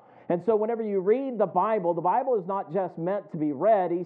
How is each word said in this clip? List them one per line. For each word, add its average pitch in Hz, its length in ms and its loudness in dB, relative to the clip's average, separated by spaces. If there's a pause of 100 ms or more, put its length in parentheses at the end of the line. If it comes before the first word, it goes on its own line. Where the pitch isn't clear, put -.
(280)
And 175 160 0
so 220 140 2
whenever 220 260 -2
you 202 160 0
read 240 380 0
the 202 80 2
Bible, 180 480 0
the 165 80 -2
Bible 240 340 2
is 180 100 -2
not 196 280 -6
just 185 240 -2
meant 185 340 -4
to 175 60 -10
be 151 160 -2
read. 180 380 2
He 175 140 -2